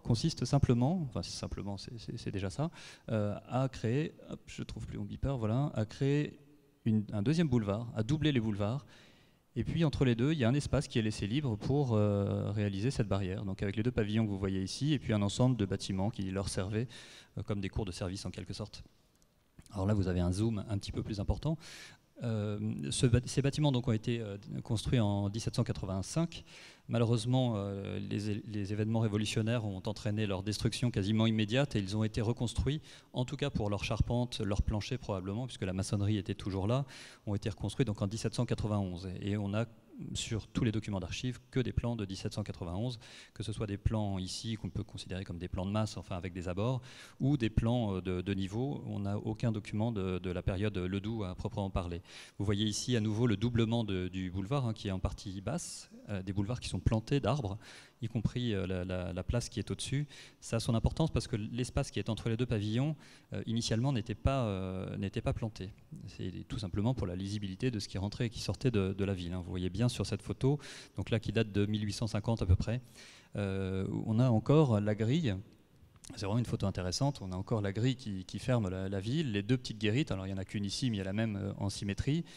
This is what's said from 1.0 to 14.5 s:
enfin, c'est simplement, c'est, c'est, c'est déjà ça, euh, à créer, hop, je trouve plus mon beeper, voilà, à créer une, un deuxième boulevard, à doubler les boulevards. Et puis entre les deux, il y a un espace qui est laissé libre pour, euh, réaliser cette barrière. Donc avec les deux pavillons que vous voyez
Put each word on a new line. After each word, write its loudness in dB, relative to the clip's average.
enfin, -4
c'est -8
simplement, -6
c'est, -12
c'est, -8
c'est -4
déjà -2
ça, -2
euh, 0
à 2
créer, 0
hop, -10
je -12
trouve -8
plus -8
mon -4
beeper, -2
voilà, 2
à 2
créer 0
une, 4
un 0
deuxième 4
boulevard, 2
à 2
doubler 2
les 4
boulevards. 0
Et 0
puis 2
entre 4
les 6
deux, 4
il 2
y 4
a 6
un 6
espace 2
qui 2
est 6
laissé 0
libre 0
pour, 2
euh, 4
réaliser 2
cette 0
barrière. 0
Donc -4
avec 0
les 0
deux 2
pavillons 2
que 2
vous -2
voyez 0